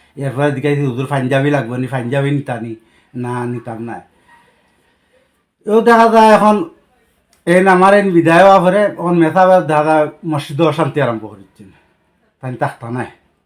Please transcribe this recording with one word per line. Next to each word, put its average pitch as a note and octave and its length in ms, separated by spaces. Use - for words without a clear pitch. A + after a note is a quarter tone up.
এরপরে C#3 360
দিকে C3 240
হুজুর C3+ 320
পাঞ্জাবি C3+ 440
লাগবে B2 260
নি, B2+ 100
পাঞ্জাবি C3+ 440
নিতানি A#2 440
না, B2 300
নিতাম A#2 380
না। G#2+ 180
এও G#3+ 160
দেখা A#3 280
যায় A3 240
এখন G#3 220
এই F3+ 220
আমার F#3 260
এই G3 180
বিদায় E3+ 320
হওয়া G3 160
পরে F#3 240
এখন F3 340
মেসাব E3+ 320
দেখা D3+ 160
যায় D3+ 240
মসজিদে D3+ 380
অশান্তি D3 380
আরম্ভ A#2 280
করেছেন, G2 400
তাই B2+ 120
থাকতা A#2+ 340
নাই A#2+ 200